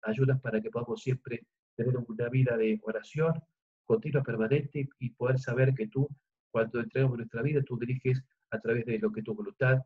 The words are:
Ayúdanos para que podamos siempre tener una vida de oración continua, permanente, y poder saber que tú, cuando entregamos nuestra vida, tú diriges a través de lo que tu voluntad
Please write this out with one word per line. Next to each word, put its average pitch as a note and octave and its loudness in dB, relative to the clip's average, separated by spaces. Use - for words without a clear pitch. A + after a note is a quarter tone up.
Ayúdanos C3 0
para A2 -2
que A2 -8
podamos - -6
siempre - -6
tener B2 0
una A#2 -4
vida B2 2
de A2 2
oración D3 -2
continua, C3+ 2
permanente, C3+ 0
y C3 -6
poder C3 0
saber C3 2
que A2 -4
tú, C3+ 0
cuando A2+ 0
entregamos B2+ 0
nuestra A#2 -6
vida, D3 2
tú B2 -4
diriges C3 0
a A2 -6
través A2+ 0
de A#2 -2
lo G#2+ 0
que G#2+ -6
tu G#2+ -6
voluntad C3 2